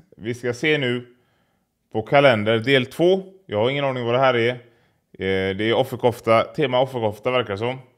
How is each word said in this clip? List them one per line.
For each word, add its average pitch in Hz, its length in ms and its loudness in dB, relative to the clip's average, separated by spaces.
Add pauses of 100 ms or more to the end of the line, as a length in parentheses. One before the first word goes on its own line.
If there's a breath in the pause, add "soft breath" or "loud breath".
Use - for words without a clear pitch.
(180)
Vi 107 160 -8
ska 120 200 -6
se 151 240 -2
nu 123 380 -6 (760)
på 110 100 -4
kalender, 113 580 4
del 127 260 2
två. 185 480 0 (120)
Jag 208 120 -6
har 113 120 2
ingen 139 160 -4
aning 127 200 -4
vad 117 80 0
det 123 60 2
här 135 140 4
är. 120 200 2
Eh, 95 1040 -6
det 104 60 -4
är 113 100 2
offerkofta, 113 680 0
tema 127 380 -2
offerkofta 123 500 -4
verkar 117 220 -2
det 98 40 -4
som. 123 220 -6 (180)